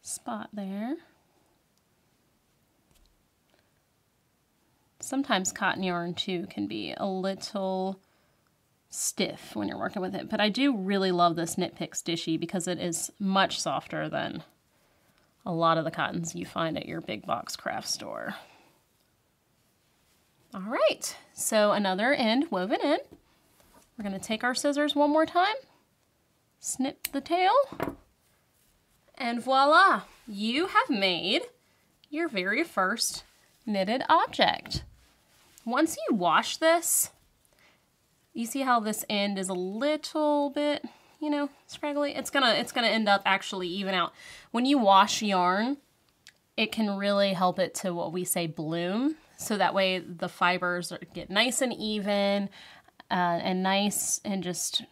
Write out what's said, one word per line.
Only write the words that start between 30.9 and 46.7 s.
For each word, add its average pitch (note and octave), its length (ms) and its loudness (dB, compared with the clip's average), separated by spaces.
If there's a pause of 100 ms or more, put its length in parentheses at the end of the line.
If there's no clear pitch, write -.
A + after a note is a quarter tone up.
made G3 500 2 (720)
your D#4+ 160 -2
very G#3 360 0
first G3+ 600 -2 (420)
knitted G#3 420 0
object. - 760 2 (840)
Once D4 320 2 (100)
you D4+ 80 2
wash F3 420 2
this, E4 520 2 (1200)
you A#3 120 -4
see C4+ 160 -4
how B3+ 180 4
this G#3+ 300 -2
end G3+ 300 0
is F#3+ 100 -4
a F#3+ 40 -2
little C#4+ 1000 0
bit, D4 340 -2 (340)
you D4+ 100 -4
know, C#4+ 200 -2 (180)
scraggly? D4 480 -4
It's - 160 -8
gonna, B3+ 220 4
it's - 180 -2
gonna A#3 160 0
end G#3+ 200 2
up G3 180 6
actually F#3+ 420 0
even F#3+ 260 -4
out. F3 200 0 (360)
When A#3+ 160 0
you C#4 140 4
wash G3 420 8
yarn, G3+ 560 2 (800)
it A3 140 0